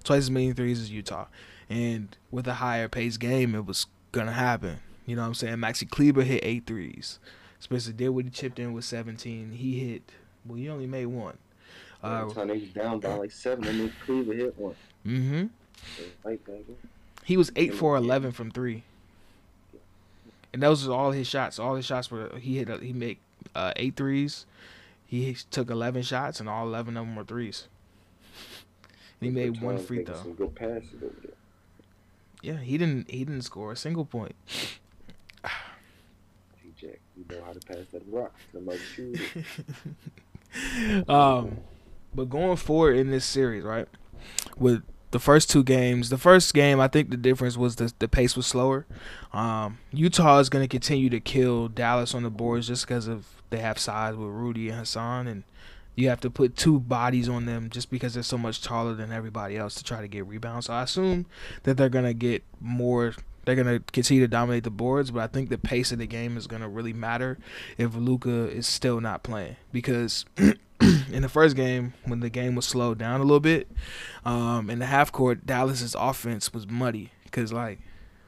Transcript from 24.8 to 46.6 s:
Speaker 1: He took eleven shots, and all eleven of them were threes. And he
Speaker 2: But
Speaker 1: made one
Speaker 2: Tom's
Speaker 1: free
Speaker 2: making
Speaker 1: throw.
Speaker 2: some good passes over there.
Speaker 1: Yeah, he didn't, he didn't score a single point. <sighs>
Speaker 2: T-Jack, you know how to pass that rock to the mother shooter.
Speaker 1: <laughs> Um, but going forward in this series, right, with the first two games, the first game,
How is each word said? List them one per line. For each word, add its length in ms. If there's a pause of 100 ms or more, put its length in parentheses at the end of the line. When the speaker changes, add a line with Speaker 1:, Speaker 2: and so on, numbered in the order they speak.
Speaker 1:
He 300 (160)
took 180
eleven 320
shots, 380
and 100
all 160
eleven 320
of 80
them 100
were 100
threes. 420 (1500)
And 80
he 0
Speaker 2:
But 60 (180)
Speaker 1:
made 80
one 140
Speaker 2:
Tom's 120
Speaker 1:
free 120
Speaker 2:
making 140
Speaker 1:
throw. 100
Speaker 2:
some 100
good 220
passes 480
over 180
there. 120 (1080)
Speaker 1:
Yeah, 200
he 180
didn't, 320
he 140
didn't 180
score 300
a 20
single 300
point. 280 (140)
<sighs> 960
Speaker 2:
T-Jack, 1600 (180)
you 120
know 140
how 100
to 60
pass 320
that 180
rock 240 (180)
to 80
the 60
mother 140
shooter. 440
Speaker 1:
<laughs> 200 (1600)
Um, 520 (560)
but 140
going 280
forward 400
in 140
this 120
series, 400
right, 240 (680)
with 240 (300)
the 80
first 300
two 140
games, 460
the 80
first 380
game, 240